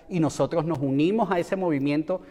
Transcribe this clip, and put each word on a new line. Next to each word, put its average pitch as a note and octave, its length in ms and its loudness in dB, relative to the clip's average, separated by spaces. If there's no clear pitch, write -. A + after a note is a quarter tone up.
y F#3 120 0
nosotros D3+ 440 0
nos D#3+ 140 -2
unimos E3 540 0
a F3+ 80 2
ese F3 160 -2
movimiento D#3 640 0